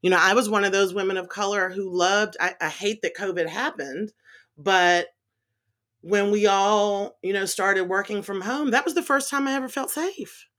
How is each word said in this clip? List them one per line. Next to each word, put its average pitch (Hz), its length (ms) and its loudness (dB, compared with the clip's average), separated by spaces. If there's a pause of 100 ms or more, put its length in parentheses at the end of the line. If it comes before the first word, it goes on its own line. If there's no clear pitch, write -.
You 180 80 2
know, 185 100 4
I 190 140 6
was 226 140 2
one 208 160 2
of 190 80 2
those 196 220 2
women 190 220 -2
of 180 120 -6
color 202 420 -2
who 190 200 -6
loved, 190 500 2
I, 180 200 -2
I 160 80 -2
hate 208 340 -4
that - 140 -4
covid 180 320 -4
happened, 185 640 -6 (460)
but 175 480 4 (960)
when 202 280 2
we 208 160 2
all, 202 760 2
you 185 100 -2
know, 196 140 0
started 190 380 0
working 196 380 -2
from 196 200 -8
home, 262 300 -2
that 269 120 2
was 320 100 -4
the 339 80 0
first 277 280 0
time 277 180 -2
I 269 60 -2
ever 262 140 -4
felt 262 220 -6
safe. - 560 -8 (120)